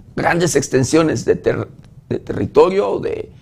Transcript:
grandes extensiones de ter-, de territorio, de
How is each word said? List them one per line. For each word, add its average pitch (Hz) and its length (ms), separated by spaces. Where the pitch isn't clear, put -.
grandes 160 420
extensiones 135 680
de - 80
ter-, - 340
de 117 120
territorio, 190 800
de - 420